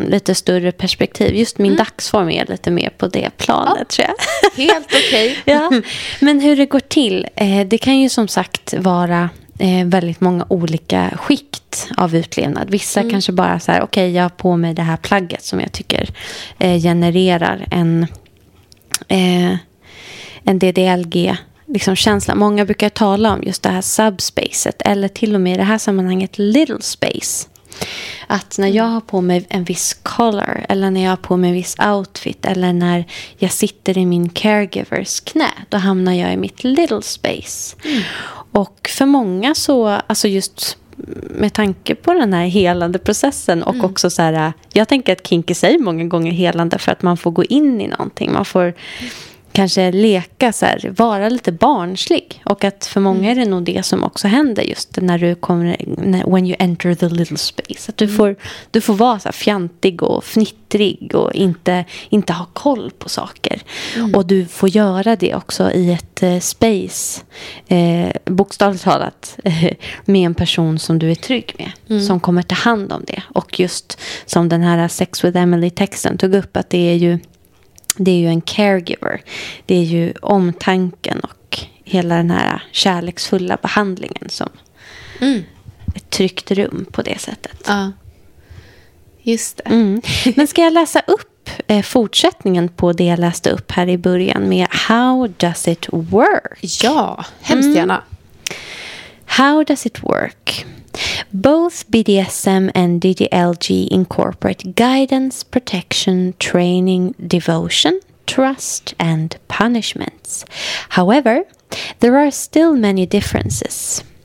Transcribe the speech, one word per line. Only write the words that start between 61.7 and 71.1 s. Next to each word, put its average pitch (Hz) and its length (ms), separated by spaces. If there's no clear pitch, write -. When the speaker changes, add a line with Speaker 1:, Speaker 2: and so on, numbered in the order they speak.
Speaker 1:
inte 202 240
ha 170 200
koll - 460
på - 100
saker. - 520
Speaker 2:
Mm. 226 180
Speaker 1:
Och 196 120
du 185 200
får 196 220
göra 202 480
det - 180
också - 380
i 175 200
ett, - 300
eh, 180 160
space, 185 840
eh, 170 400
bokstavligt 196 600
talat, - 540
<laughs> - 340
med 190 220
en 170 80
person 165 440
som 165 200
du 160 120